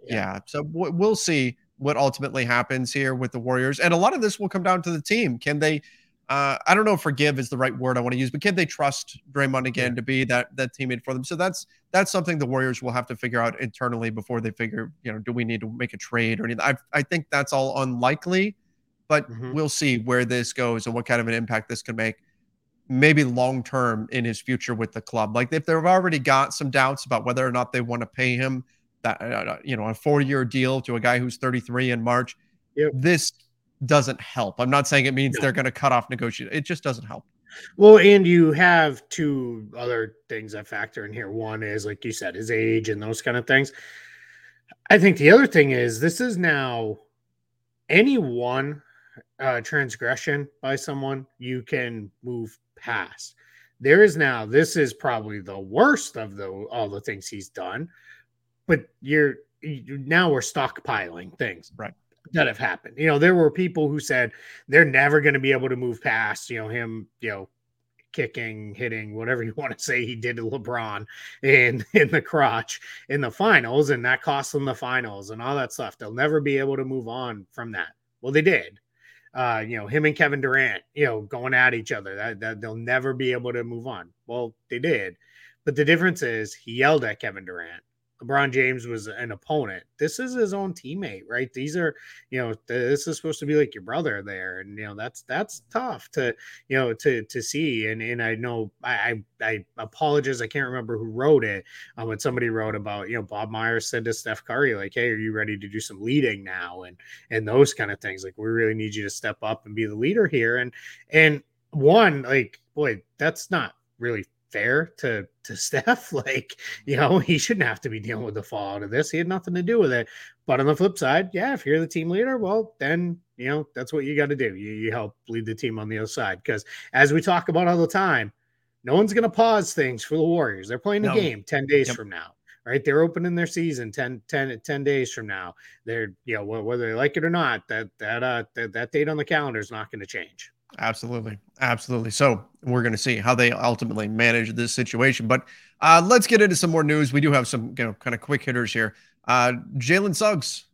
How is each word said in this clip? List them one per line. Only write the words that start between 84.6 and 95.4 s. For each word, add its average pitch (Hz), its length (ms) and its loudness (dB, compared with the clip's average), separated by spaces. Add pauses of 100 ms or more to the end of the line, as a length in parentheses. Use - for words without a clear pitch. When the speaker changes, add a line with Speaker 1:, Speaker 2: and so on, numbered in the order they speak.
Speaker 1:
they 120 120 -8
did. 113 360 -4 (480)
But 139 120 -4
the 147 80 2
difference 170 380 2
is 113 300 -6
he - 200 -16
yelled 135 320 2
at 107 160 -6
Kevin 98 240 -10
Durant. 85 400 -16 (380)
LeBron 139 300 0
James 127 340 0
was 110 200 -8
an 110 260 -10
opponent. 104 500 -6 (160)
This 156 200 -4
is 254 160 -6
his 214 180 0
own 196 220 -6
teammate, 135 520 -12
right? 123 280 -6
These 143 200 -8
are, 165 200 0 (340)
you 131 100 -6
know, 120 140 -4
th-, 107 160 -12
this 127 380 -2
is 113 100 -6
supposed 156 240 -8
to 147 60 -10
be, 151 80 0
like, 147 200 2
your 101 80 -16
brother 113 400 -4
there. 95 380 -10
And, 101 180 -16
you 107 60 -12
know, 104 100 -12
that's, 113 280 -12
that's 165 400 -8 (100)